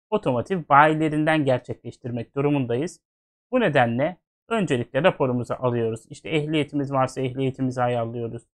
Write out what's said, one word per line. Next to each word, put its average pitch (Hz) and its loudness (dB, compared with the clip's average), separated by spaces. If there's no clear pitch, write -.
otomotiv 160 -2
bayilerinden 156 4
gerçekleştirmek 120 -4
durumundayız. 139 -2
Bu 254 2
nedenle 139 2
öncelikle 143 -2
raporumuzu 127 0
alıyoruz. 117 -2
İşte - -14
ehliyetimiz 147 -2
varsa 131 -2
ehliyetimizi 131 -2
ayarlıyoruz. 117 -4